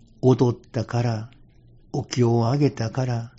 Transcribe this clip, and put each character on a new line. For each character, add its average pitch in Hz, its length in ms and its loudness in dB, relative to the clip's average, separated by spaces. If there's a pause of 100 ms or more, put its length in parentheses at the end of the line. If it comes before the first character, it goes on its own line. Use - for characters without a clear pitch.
(240)
踊 123 320 4
っ - 40 -20
た - 260 -6
か 120 180 -2
ら、 113 260 -4 (640)
お 143 100 -4
経 - 200 -2
を 117 260 2
あ 139 80 0
げ 143 140 2
た 113 180 -6
か 131 160 -4
ら、 117 340 -6